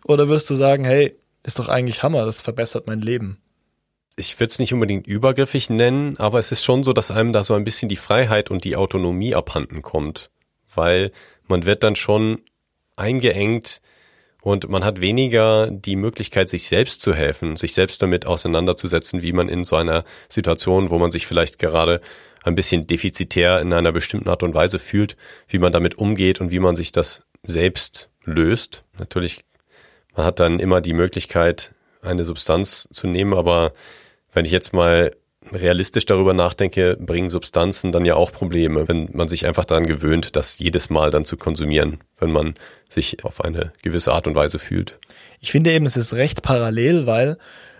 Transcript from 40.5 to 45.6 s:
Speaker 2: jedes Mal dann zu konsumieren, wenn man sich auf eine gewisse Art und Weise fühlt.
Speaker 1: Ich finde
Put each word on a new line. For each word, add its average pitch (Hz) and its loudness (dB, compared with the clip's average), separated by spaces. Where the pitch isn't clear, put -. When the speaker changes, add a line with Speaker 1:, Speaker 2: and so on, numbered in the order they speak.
Speaker 2:
jedes 82 -2
Mal 78 2
dann 76 2
zu - -8
konsumieren, 78 0
wenn 82 0
man 78 0
sich - -4
auf - -8
eine 82 -4
gewisse 85 -2
Art 80 0
und 78 -2
Weise 76 0
fühlt. - -6
Speaker 1:
Ich - -8
finde 160 4